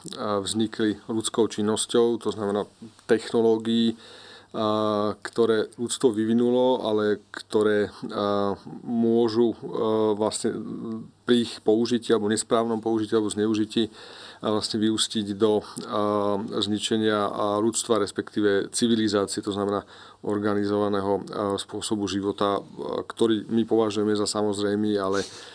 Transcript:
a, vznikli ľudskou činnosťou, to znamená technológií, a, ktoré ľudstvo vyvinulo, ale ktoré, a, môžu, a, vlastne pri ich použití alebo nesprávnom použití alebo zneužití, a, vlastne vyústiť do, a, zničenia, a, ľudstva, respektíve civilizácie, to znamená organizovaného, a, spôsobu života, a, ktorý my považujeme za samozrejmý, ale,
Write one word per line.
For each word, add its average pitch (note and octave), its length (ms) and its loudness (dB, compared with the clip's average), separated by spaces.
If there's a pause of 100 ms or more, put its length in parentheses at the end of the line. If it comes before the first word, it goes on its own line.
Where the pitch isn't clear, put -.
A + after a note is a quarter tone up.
(180)
a, G#2 240 -2
vznikli G#2+ 640 -2
ľudskou A2 400 0
činnosťou, A2 720 0
to G#2+ 160 -4
znamená G2+ 320 -2 (400)
technológií, A2+ 880 2 (640)
a, G#2+ 640 0
ktoré A2+ 560 2
ľudstvo A#2 400 2
vyvinulo, A#2+ 640 2
ale G#2+ 480 0
ktoré, G#2 640 0 (160)
a, G2+ 480 0 (240)
môžu, A#2 720 2
a, A2 640 0
vlastne G#2+ 320 -2 (800)
pri A#2+ 160 6
ich - 160 -12
použití A2+ 480 2
alebo G#2+ 160 4
nesprávnom A2+ 560 0
použití A2 320 0
alebo G#2+ 160 2
zneužití, G#2+ 640 0 (480)
a, G#2+ 160 0
vlastne G#2 240 -2
vyústiť G#2+ 560 -2
do, G#2+ 240 2
a, G#2 800 -2
zničenia, G#2+ 880 0
a, G#2 320 0
ľudstva, A2 400 0
respektíve G2+ 720 0
civilizácie, G#2 720 0
to G#2 80 -2
znamená G2+ 320 -2 (400)
organizovaného, G2+ 960 0
a, - 0 - (400)
spôsobu G#2 480 -4
života, G2+ 480 0
a, - 40 -4 (440)
ktorý A2+ 400 0
my A2+ 160 2
považujeme G#2+ 560 2
za G#2 80 0
samozrejmý, G#2 720 0
ale, G2 240 0 (340)